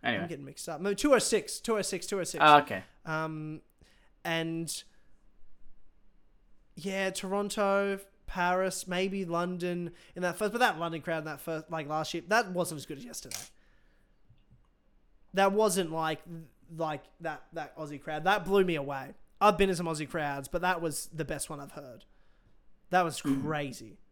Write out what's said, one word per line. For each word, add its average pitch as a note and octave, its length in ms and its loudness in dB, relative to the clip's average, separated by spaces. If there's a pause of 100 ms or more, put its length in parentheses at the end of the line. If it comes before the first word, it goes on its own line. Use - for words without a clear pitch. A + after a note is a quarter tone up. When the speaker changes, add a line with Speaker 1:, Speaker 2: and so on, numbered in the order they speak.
Speaker 1:
Anyway. A#2 200 0
Speaker 2:
I'm F2 60 -6
getting D#3+ 160 -10
mixed C#3 240 -12
up. D#3 120 -8
No, G3+ 140 0
two C#4+ 200 6
oh A#3+ 40 8
six, - 420 0
two A3+ 160 0
oh G3+ 60 0
six, F3+ 240 -4
two G3 140 -4
oh F3 40 -2
six. - 220 0
Speaker 1:
Oh, D3 120 12
okay. A2+ 240 0 (220)
Speaker 2:
Um, D#3 580 -6 (640)
and, E3 580 -4 (1900)
yeah, F#3+ 340 -2
Toronto, G3 880 0 (280)
Paris, F3+ 600 0
maybe F#3+ 380 -2
London F3 680 -2 (240)
in F3 80 -6
that - 140 0
first, G#3 160 0
but A#3 60 -2
that A3 200 2
London E3 240 -4
crowd E3 180 -2
in D3+ 40 -10
that D3+ 160 -10
first, D#3+ 300 -6
like, D#3+ 180 -6
last D#3 260 -2
year, E3+ 140 -4
that G#3+ 240 4
wasn't E3 260 -2
as C3 80 -12
good D3 120 -10
as B2+ 60 -14
yesterday. - 320 -12 (2000)
That G3 180 6
wasn't G3 400 2
like, D#3+ 280 -2 (560)
like, D#3 260 -4 (180)
that, D#3+ 220 -8 (100)
that D#3 240 -10
Aussie D3 240 -10
crowd. D#3 240 -6
That G3 200 4
blew F#3+ 200 6
me F3 120 2
away. C#3 380 -6 (260)
I've G3+ 180 8
been F#3+ 120 6
in F3+ 60 0
some F3 100 -2
Aussie D#3 220 -4
crowds, C#3+ 400 -4
but F3 140 -2
that F3+ 180 2
was D#3+ 320 -4
the D#3 120 -4
best D3 260 -6
one D3 100 -10
I've C#3 120 -14
heard. C3 320 -16 (840)
That F3+ 140 6
was D#3 180 -4
Speaker 1:
Mm. C3+ 200 0
Speaker 2:
crazy. C#3 560 -6 (140)